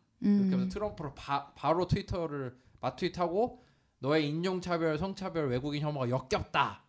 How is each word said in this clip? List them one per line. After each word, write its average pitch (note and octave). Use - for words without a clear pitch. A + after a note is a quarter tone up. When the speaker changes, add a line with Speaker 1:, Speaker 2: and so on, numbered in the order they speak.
Speaker 1:
이렇게 G3+
해서 F#3
Speaker 2:
음. F#3
Speaker 1:
트럼프를 G3+
바-, -
바로 E3
트위터를 D#3+
맞트윗하고 F3+
"너의 D3+
인종차별, E3+
성차별, F3+
외국인 C#3+
혐오가 D3
역겹다." B2+